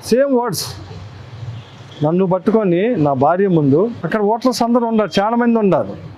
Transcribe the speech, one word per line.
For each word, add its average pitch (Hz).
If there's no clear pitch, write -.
సేమ్ 269
వర్డ్స్. 233
నన్ను 175
పట్టుకొని 190
నా 147
భార్య 165
ముందు, 160
అక్కడ 170
ఓటర్స్ 226
అందరూ 240
ఉన్నారు, 214
చాలామంది 233
ఉన్నారు 143